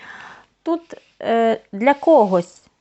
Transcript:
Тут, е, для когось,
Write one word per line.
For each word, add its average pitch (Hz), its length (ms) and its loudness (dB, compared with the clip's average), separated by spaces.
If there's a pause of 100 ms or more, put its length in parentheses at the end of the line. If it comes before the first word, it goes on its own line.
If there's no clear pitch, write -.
(640)
Тут, 339 180 -4 (400)
е, 226 400 -2 (100)
для 233 220 -2
когось, 208 680 0 (200)